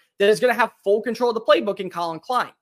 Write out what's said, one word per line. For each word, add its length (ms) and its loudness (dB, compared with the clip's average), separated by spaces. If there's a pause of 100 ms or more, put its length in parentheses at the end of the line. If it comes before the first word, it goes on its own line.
(180)
that 100 4
is 100 4
gonna 160 2
have 180 0 (100)
full 180 2
control 300 -2
of 40 -4
the 60 -4
playbook 400 0
in 80 -8
Colin 320 -6
Klein. 400 -4